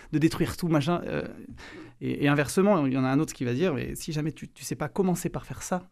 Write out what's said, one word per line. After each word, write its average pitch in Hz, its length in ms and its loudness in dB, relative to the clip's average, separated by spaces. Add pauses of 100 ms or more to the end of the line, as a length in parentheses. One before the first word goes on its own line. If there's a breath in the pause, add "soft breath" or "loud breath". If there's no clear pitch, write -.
(120)
de 151 80 2
détruire 156 360 2
tout, 175 120 -2
machin. » 160 400 2
Euh, - 160 -2 (800 loud breath)
et, 127 220 -2
et 143 60 4
inversement, 151 560 4
il 131 80 2
y 135 40 0
en 131 60 2
a 131 60 2
un 139 100 4
autre 156 140 0
qui 135 120 -4
va 120 100 0
dire, « 165 200 2
Mais 135 200 -4
si - 180 -8
jamais 151 180 -2
tu, - 160 -12
tu - 160 -20
sais 151 120 -6
pas 147 140 -4
commencer 185 400 0
par 147 140 -6
faire - 200 -12
ça, 185 280 -4